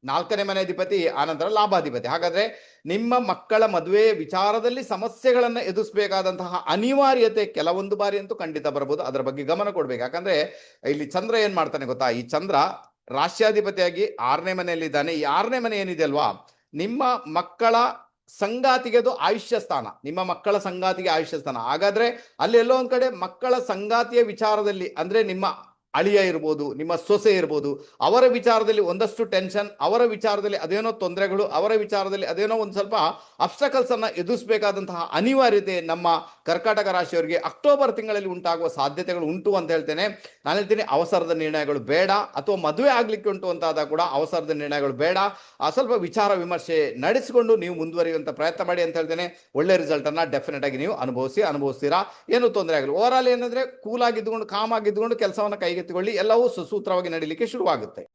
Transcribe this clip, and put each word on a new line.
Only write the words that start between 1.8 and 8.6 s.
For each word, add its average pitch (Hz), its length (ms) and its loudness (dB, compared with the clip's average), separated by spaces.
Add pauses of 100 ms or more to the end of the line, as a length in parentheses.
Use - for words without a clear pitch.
ಹಾಗಾದ್ರೆ 175 680 -2 (120)
ನಿಮ್ಮ 233 320 0
ಮಕ್ಕಳ 220 480 0
ಮದುವೆ 202 460 4
ವಿಚಾರದಲ್ಲಿ 208 720 -2
ಸಮಸ್ಯೆಗಳನ್ನ 233 720 0
ಎದುರಿಸಬೇಕಾದಂತಹ 190 1120 -2
ಅನಿವಾರ್ಯತೆ 226 800 4
ಕೆಲವೊಂದು 190 500 -2
ಬಾರಿ 202 220 0
ಅಂತೂ 196 160 -8
ಖಂಡಿತ 156 320 -6